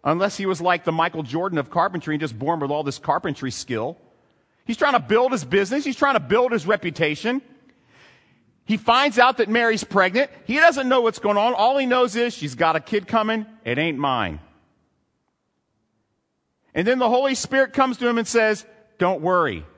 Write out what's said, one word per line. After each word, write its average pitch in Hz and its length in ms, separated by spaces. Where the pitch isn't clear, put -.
Unless 175 320
he 196 100
was 180 140
like 175 240
the 165 80
Michael 165 320
Jordan 165 340
of 135 120
carpentry 175 440
and 147 60
just 117 180
born 156 220
with 139 100
all 147 140
this 139 140
carpentry 147 520
skill. 120 460
He's 226 60
trying 285 160
to 240 80
build 226 320
his 180 120
business. 196 400
He's 269 120
trying 277 180
to 208 60
build 233 320
his 185 120
reputation. 180 800
He 220 100
finds 240 420
out 247 200
that 214 100
Mary's 233 340
pregnant. 196 480
He 254 140
doesn't 277 300
know 254 120
what's 226 180
going 208 180
on. 233 180
All 240 220
he 269 100
knows 247 280
is, 233 200
"She's 143 200
got 160 220
a 156 40
kid 208 280
coming. 220 380
It 120 140
ain't 156 200
mine." 117 400
And 170 140
then 254 140
the 254 80
Holy 262 260
Spirit 269 380
comes 254 240
to 240 100
him 240 100
and 226 120
says, 220 360
"Don't 180 240
worry. 151 440